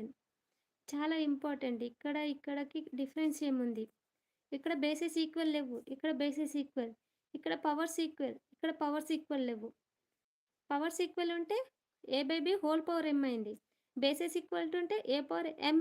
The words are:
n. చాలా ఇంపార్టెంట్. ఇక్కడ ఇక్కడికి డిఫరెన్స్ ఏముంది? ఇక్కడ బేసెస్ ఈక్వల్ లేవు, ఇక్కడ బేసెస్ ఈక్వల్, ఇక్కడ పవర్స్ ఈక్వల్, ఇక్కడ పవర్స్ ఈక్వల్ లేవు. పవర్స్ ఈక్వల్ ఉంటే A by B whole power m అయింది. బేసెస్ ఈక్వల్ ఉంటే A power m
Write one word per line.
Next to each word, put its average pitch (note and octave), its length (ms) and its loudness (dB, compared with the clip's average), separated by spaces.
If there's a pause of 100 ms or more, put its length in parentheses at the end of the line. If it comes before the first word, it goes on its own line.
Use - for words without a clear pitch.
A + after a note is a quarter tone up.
n. A#3 40 -12 (840)
చాలా D4+ 260 0 (100)
ఇంపార్టెంట్. C#4 600 0
ఇక్కడ C#4+ 260 -4 (160)
ఇక్కడికి C#4+ 480 -4 (200)
డిఫరెన్స్ D4+ 380 0 (120)
ఏముంది? A#3+ 340 0 (720)
ఇక్కడ D#4+ 180 -2 (120)
బేసెస్ D#4+ 380 0
ఈక్వల్ D#4+ 320 0
లేవు, B3+ 220 -2 (160)
ఇక్కడ D#4 180 -2 (100)
బేసెస్ C#4+ 400 0
ఈక్వల్, A#3+ 300 -4 (460)
ఇక్కడ D#4+ 160 -2 (120)
పవర్స్ D#4+ 400 0
ఈక్వల్, C#4 300 -4 (200)
ఇక్కడ D#4+ 160 -2 (100)
పవర్స్ D4+ 360 0
ఈక్వల్ C#4+ 320 -2
లేవు. A3+ 200 -6 (1040)
పవర్స్ D#4 340 0
ఈక్వల్ F4 320 0
ఉంటే E4+ 220 0 (580)
A - 20 4 (100)
by D#4+ 160 2
B F4 40 2 (120)
whole D#4 260 4
power E4 260 2
m C#4+ 140 4
అయింది. A3 260 -2 (500)
బేసెస్ D4 360 2
ఈక్వల్ E4+ 300 -2 (100)
ఉంటే F4+ 180 0 (180)
A C#4+ 40 2 (100)
power E4+ 180 0 (260)
m D#4+ 80 8